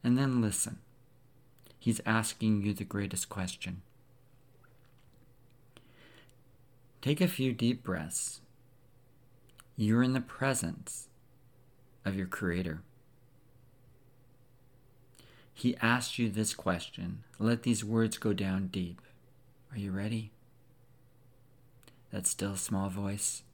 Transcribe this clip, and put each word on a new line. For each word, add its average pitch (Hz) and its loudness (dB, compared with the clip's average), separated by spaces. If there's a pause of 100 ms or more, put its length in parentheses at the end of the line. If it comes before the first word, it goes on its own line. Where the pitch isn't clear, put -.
And 123 6
then 131 4
listen. - 0 (960)
He's 110 0
asking 110 2
you 104 0
the 95 -6
greatest 95 -4
question. 92 -6 (3250)
Take 147 2
a 180 6
few 131 0
deep 120 2
breaths. - -4 (1400)
You're 110 6
in 127 4
the 131 2
presence - -2 (960)
of 98 -2
your 95 -2
Creator. 87 -2 (2750)
He 120 0
asked 120 2
you 117 4
this 104 0
question. 92 -4 (140)
Let 117 2
these 113 2
words 113 2
go 107 2
down 95 0
deep. 90 -4 (680)
Are 120 -8
you 101 -4
ready? 107 -4 (1800)
That 101 -2
still 98 -2
small 98 -2
voice. 101 -4 (100)